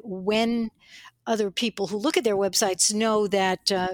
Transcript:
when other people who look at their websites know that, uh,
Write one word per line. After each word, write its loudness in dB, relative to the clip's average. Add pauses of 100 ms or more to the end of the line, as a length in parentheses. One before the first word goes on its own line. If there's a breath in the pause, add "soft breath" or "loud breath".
when 0 (560 loud breath)
other 0
people -2
who -4
look 0
at 2
their 2
websites 0
know 2
that, 0
uh, 0